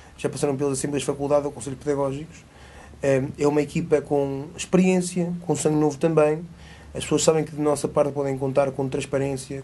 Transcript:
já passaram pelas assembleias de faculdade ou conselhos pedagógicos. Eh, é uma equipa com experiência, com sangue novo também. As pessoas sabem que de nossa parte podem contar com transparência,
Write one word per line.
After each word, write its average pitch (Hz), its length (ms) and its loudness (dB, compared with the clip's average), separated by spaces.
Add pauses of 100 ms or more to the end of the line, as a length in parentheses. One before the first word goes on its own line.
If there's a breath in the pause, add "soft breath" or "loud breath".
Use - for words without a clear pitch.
(180 loud breath)
já 139 120 -4
passaram 139 260 -2
pelas 135 240 -2
assembleias 143 220 -2
de - 60 -4
faculdade 143 380 0
ou 143 60 -4
conselhos 131 260 -10
pedagógicos. 139 680 -4 (580 loud breath)
Eh, 135 200 4 (140)
é 147 80 0
uma 147 160 4
equipa 151 400 0
com 139 440 -2 (100)
experiência, 180 760 2 (120)
com 151 120 0
sangue 156 180 0
novo 151 220 2
também. 156 440 2 (520 loud breath)
As 135 100 -6
pessoas 151 200 0
sabem 156 200 4
que 151 80 -6
de 147 100 -6
nossa 147 260 2
parte 143 260 2
podem 139 240 -2
contar 135 340 0
com 135 160 -2
transparência, 135 760 -4